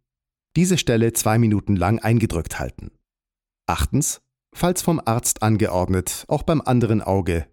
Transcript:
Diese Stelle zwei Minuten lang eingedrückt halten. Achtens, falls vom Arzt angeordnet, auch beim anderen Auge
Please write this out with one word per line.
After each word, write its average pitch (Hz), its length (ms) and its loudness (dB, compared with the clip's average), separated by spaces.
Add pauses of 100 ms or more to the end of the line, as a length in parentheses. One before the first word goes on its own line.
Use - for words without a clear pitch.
(560)
Diese 180 200 2
Stelle 113 360 2
zwei 110 260 0
Minuten 104 380 2
lang 95 240 2
eingedrückt 110 580 0
halten. - 320 -10 (760)
Achtens, - 540 -2 (320)
falls 175 300 -2
vom 170 200 0
Arzt - 400 -2
angeordnet, 92 840 0
auch 147 160 -2
beim 160 180 0
anderen 113 400 2
Auge 92 520 0